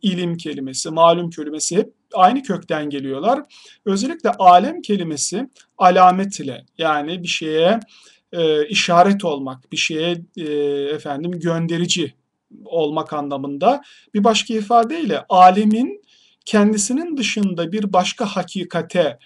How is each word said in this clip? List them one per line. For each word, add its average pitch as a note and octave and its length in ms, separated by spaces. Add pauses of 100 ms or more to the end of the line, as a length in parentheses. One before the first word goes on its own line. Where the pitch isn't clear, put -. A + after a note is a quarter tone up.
ilim F3 340
kelimesi, C#3 540
malum E3+ 400
kelimesi D3+ 460
hep C4 160 (220)
aynı A3 280
kökten D#3 480
geliyorlar. C#3+ 520 (420)
Özellikle A3 460
alem F#3+ 520
kelimesi F3+ 680 (300)
alamet F#3 600
ile C3 240 (140)
yani D#3+ 440
bir E3+ 60
şeye, E3 520 (520)
e, D#3 360
işaret F#3+ 560
olmak, C3+ 480
bir D#3+ 40
şeye, E3+ 480 (120)
e, E3+ 80 (500)
efendim D3+ 380
gönderici E3 840 (500)
olmak D#3 480
anlamında. C#3+ 680 (320)
Bir G#3 100
başka A3+ 300
ifadeyle A#3 760
alemin G#3+ 720 (420)
kendisinin A3 720
dışında F#3 560
bir G3+ 200
başka F#3 340
hakikate E3+ 1000